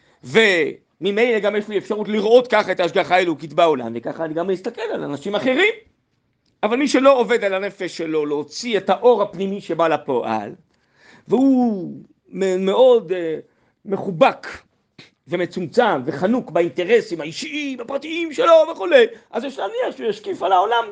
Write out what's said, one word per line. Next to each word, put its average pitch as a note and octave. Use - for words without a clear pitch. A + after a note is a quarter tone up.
וממילא G3+
גם G#3
יש G#3
לי G#3
אפשרות G#3
לראות A3
ככה G3+
את F3
ההשגחה E3+
האלוקית E3
בעולם, D3
וככה D#3
אני D#3
גם E3+
מסתכל F#3+
על E3+
אנשים C#3+
אחרים. C4
אבל G#3
מי C#4+
שלא C4+
עובד G#3+
על G3
הנפש F#3+
שלו, D#3
להוציא D3+
את G3
האור G#3+
הפנימי G3
שבא E3
לפועל, A2+
והוא A#3+
מ-, F#3+
מאוד, G#3+
אה, E3
מחובק G3
ומצומצם F3
וחנוק E3
באינטרסים F3
האישיים, C4+
הפרטיים D4+
שלו E4
וכולי, D#4+
אז A#3
יש C#4
להניח A4
שהוא B3
ישקיף C4
על F#4+
העולם F#4